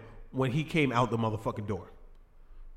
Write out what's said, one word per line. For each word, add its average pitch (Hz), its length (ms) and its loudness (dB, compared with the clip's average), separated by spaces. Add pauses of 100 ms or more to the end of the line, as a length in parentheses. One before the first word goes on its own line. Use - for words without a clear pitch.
(300)
when 131 220 0
he 151 120 2
came 143 280 4
out 120 180 6
the 113 80 0
motherfucking 110 480 0
door. 98 220 -4 (880)